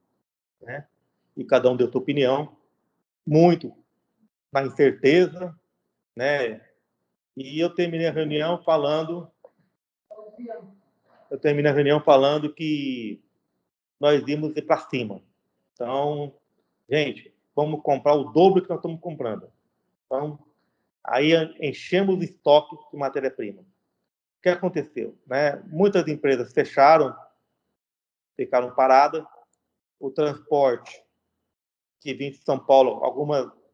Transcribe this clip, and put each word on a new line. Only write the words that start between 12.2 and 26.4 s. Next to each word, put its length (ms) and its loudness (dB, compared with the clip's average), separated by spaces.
que 680 -8
nós 300 2
íamos 300 -6
ir 60 -8
pra 160 0
cima. 420 -10
Então, 600 -6
gente, 440 -4
vamos 260 -4
comprar 320 0
o 120 0
dobro 360 4
que 80 -16
nós 100 -6
estamos 200 -10
comprando. 500 -10
Então, 320 -8
aí 280 0
enchemos 580 -2
o 40 -4
estoque 520 2
de 60 -16
matéria-prima. 640 -6
O 840 -20
que 60 2
aconteceu, 760 -6
né? 300 -2
Muitas 400 0
empresas 440 -2